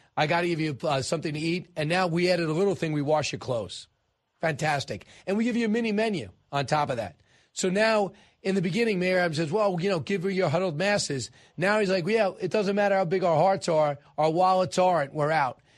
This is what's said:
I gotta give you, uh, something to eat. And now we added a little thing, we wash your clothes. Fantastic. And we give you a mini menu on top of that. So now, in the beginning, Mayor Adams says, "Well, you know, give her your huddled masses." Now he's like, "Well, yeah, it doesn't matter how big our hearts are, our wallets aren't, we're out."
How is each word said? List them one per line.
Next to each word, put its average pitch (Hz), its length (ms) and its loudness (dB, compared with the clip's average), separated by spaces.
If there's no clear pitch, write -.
I 151 80 2
gotta 170 220 0
give 165 120 -2
you, 156 240 -2
uh, 139 200 0
something 151 320 -4
to 151 40 -6
eat. 170 360 -4
And 156 120 -4
now 180 200 0
we 175 240 2
added 170 180 2
a 156 40 0
little 196 200 2
thing, 160 180 -4
we 147 120 -2
wash 151 280 0
your 110 80 -8
clothes. 113 480 -8
Fantastic. 143 640 -4
And 196 100 0
we 226 60 0
give 233 120 0
you 233 100 0
a 220 40 0
mini 226 220 0
menu 202 380 -2
on 143 140 -2
top 147 240 0
of 127 80 -4
that. 104 180 -6
So - 160 -2
now, 208 440 2
in 190 140 -2
the 196 60 0
beginning, 196 380 0
Mayor 185 200 2
Adams 170 160 0
says, 151 160 -2
"Well, 202 300 0
you 196 80 0
know, 180 100 0
give 180 240 -4
her 196 60 -2
your 185 180 0
huddled 165 300 0
masses." 170 520 -2
Now 202 240 2
he's 196 80 0
like, 185 160 0
"Well, 202 340 0
yeah, 185 60 -6
it 175 60 -4
doesn't 202 240 0
matter 202 200 2
how 190 80 2
big 180 180 -2
our 170 140 2
hearts 190 320 2
are, 151 300 2
our 156 120 4
wallets 185 480 2
aren't, 175 360 2
we're 151 160 0
out." 147 300 0